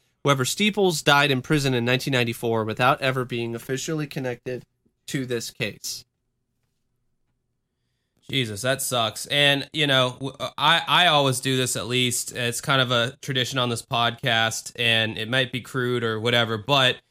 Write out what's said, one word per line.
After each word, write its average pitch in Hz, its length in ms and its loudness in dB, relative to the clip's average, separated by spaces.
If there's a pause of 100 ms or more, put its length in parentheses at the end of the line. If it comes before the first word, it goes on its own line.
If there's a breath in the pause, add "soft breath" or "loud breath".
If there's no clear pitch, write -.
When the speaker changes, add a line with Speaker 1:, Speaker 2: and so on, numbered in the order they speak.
(260)
Speaker 1:
However, 139 180 4
Steeples 196 580 2
died 143 300 4
in 127 100 0
prison 139 320 0
in 117 120 0
nineteen 127 260 0
ninety-four 117 540 0
without 127 360 2
ever 131 220 -2
being 117 320 -6
officially 147 520 -6
connected 127 580 -8 (420)
to 131 180 -4
this 117 260 -4
case. - 520 -8 (2250)
Speaker 2:
Jesus, 110 340 -4
that 135 180 0
sucks. 113 460 -2
And, 143 440 2
you 151 140 -2
know, 131 340 2
w-, 135 140 -8 (240)
I, 160 300 4
I 175 200 4
always 139 320 4
do 131 180 0
this 127 180 -2
at 98 100 -4
least. 123 500 -2
It's 120 240 -4
kind 135 220 2
of 123 100 -2
a 117 300 0
tradition 131 380 -4
on 123 100 0
this 117 140 -4
podcast, 117 920 -2
and 113 400 2
it 110 120 -6
might 131 220 0
be 120 100 -6
crude 123 420 -2
or 110 160 -2
whatever, 117 380 0
but 127 400 2 (140)